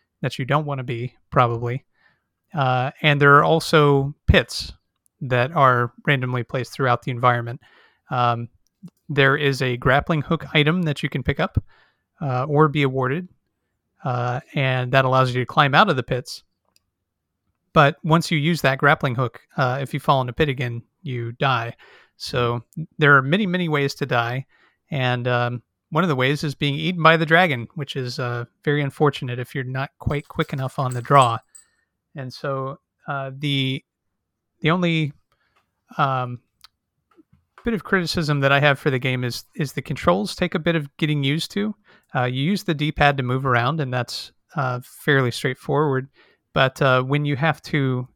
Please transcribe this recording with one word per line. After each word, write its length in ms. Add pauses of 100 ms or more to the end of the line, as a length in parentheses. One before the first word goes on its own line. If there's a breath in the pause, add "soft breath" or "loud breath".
(220)
that 180
you 60
don't 200
wanna 180
be, 320 (160)
probably. 540 (680)
Uh, 380 (100)
and 200
there 140
are 80
also 720 (120)
pits 460 (480)
that 300
are 400 (140)
randomly 380
placed 300
throughout 300
the 80
environment. 480 (500 soft breath)
Um, 380 (600)
there 260
is 260
a 160
grappling 440
hook 320
item 300
that 200
you 60
can 140
pick 160
up, 220 (600)
uh, 280
or 200
be 140
awarded, 440 (760)
uh, 360 (160)
and 380
that 120
allows 280
you 80
to 40
climb 300
out 140
of 60
the 80
pits. 400 (1300)
But 300
once 280
you 60
use 240
that 180
grappling 360
hook, 260 (160)
uh, 240
if 120
you 60
fall 220
in 80
a 40
pit 160
again, 320 (200)
you 320
die. 420 (420 soft breath)
So 460 (340)
there 180
are 60
many, 240
many 240
ways 260
to 100
die, 400 (440)
and, 380
um, 340 (300)
one 120
of 40
the 80
ways 280
is 120
being 200
eaten 260
by 160
the 80
dragon, 500
which 200
is, 240
uh, 260 (180)
very 180
unfortunate 580
if 160
you're 80
not 360
quite 280
quick 260
enough 260
on 140
the 80
draw. 380 (760 soft breath)
And 180
so, 460 (280)
uh, 280
the, 480 (800)
the 100
only, 420 (840)
um, 440 (1200)
bit 80
of 100
criticism 560
that 120
I 80
have 200
for 100
the 100
game 240
is, 220 (100)
is 180
the 80
controls 540
take 200
a 40
bit 160
of 220
getting 260
used 280
to. 240 (400 soft breath)
Uh, 80
you 200
use 200
the 100
D-pad 440
to 60
move 220
around, 340
and 140
that's, 380 (240)
uh, 280
fairly 480
straightforward. 800 (440 soft breath)
But, 280
uh, 220
when 220
you 100
have 280
to 520